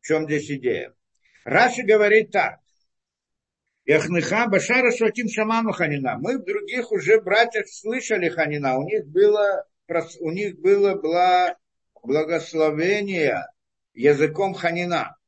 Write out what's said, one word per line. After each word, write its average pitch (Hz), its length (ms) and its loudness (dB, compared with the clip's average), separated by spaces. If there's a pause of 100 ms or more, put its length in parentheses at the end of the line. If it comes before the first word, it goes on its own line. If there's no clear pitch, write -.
В - 60 -20
чем 156 180 0
здесь 147 260 -4
идея? 120 440 -4 (500)
Раши 233 380 2
говорит 208 480 4
так. 170 300 -2 (1200)
«Яхнеха 165 600 0
башара 226 440 2
шватим 226 380 -2
шаману 220 440 -2
ханина». 139 460 -2
Мы 226 200 -4
в - 60 -10
других 403 460 -6
уже 214 300 2
братьях 214 480 0
слышали 214 640 -4
ханина. 147 480 -2
У 143 60 -4
них 190 220 -4
было 202 600 2 (200)
прос-, 165 340 -4
у 160 100 -4
них 185 280 -6
было 196 360 4
бла-, 180 600 2 (480)
благословение 156 1400 -2 (480)
языком 147 600 0
ханина. 170 720 -4